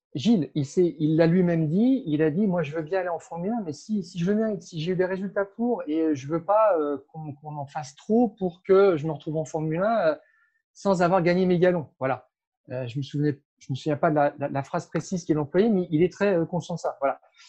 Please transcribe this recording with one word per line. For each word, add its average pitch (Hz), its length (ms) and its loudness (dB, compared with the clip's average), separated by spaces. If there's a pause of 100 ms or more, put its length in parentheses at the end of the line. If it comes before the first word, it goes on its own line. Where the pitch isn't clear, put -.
(140)
Gilles, 160 400 2
il 143 100 0
s'est, 175 340 0
il 156 180 2
l'a 165 100 6
lui-même 170 420 2
dit, 233 380 2
il 151 160 0
a 156 80 4
dit, « 196 160 0
Moi, 175 160 0
je 147 120 -6
veux 165 60 -4
bien 175 200 -2
aller 180 100 -4
en 160 80 -6
Formule 170 340 -8
un, 233 100 -4
mais 156 120 -8
si, 208 280 -6
si 175 160 -12
je 170 60 -2
veux 202 100 2
bien, 214 260 -2
si 160 200 -12
j'ai 175 120 -2
eu 175 40 -2
des 180 80 2
résultats 190 400 -4
pour, 226 420 -4
et 156 280 0
je 135 120 -6
veux 160 160 -4
pas, 202 360 4
euh, 147 180 -2 (120)
qu'on, 156 260 -12
qu'on 147 240 -14
en 139 80 -10
fasse 147 300 -12
trop 233 320 2
pour 185 340 -6
que 190 340 6
je 147 100 -6
me 156 60 -2
retrouve 151 240 -8
en 156 80 -2
Formule 160 380 -4
un, 214 240 0
euh, 151 100 2 (560)
sans 185 300 0
avoir 180 180 4
gagné 175 240 2
mes 180 140 4
galons. » 175 400 2
Voilà. 131 320 -4 (400)
Euh, 127 160 -8
je 117 100 -10
me 143 60 -4
souvenais, 147 400 -4 (160)
je - 120 -20
me 131 60 -4
souviens 147 220 -2
pas 170 100 2
de 156 60 2
la, 147 240 2
la, 139 100 -4
la 139 140 -4
phrase 165 240 -8
précise 170 380 -6
qu'il 156 140 0
employait, 180 300 2
mais 185 220 2
il 160 120 2
est 180 80 4
très, 202 240 0
euh, 165 120 0
conscient 170 300 -6
de - 40 -14
ça. 156 200 -6
Voilà. 135 200 -2 (280)